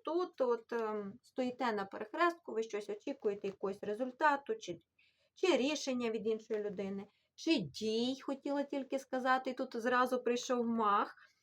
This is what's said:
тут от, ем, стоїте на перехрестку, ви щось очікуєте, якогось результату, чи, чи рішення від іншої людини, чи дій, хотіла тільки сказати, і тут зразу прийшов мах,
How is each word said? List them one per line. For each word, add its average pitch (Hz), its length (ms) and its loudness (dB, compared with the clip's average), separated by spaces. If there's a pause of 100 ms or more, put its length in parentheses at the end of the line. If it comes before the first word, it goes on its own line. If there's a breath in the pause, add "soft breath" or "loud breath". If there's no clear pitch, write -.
тут 349 380 -2
от, 240 320 0
ем, 214 500 -4
стоїте 254 480 -2
на 202 140 -2
перехрестку, 302 680 0
ви 220 100 0
щось 208 260 -6
очікуєте, 208 580 -4
якогось 196 360 -6
результату, 247 720 0
чи, 180 240 -10 (560 soft breath)
чи 349 220 4
рішення 254 540 0
від 214 160 -2
іншої 220 360 -2
людини, 196 440 -6 (280 soft breath)
чи 320 220 2
дій, 226 640 0
хотіла 285 420 -2
тільки 269 360 -4
сказати, 262 500 0
і 254 40 -2
тут 247 280 -4
зразу 247 420 4
прийшов 240 420 2
мах, 226 680 2 (120)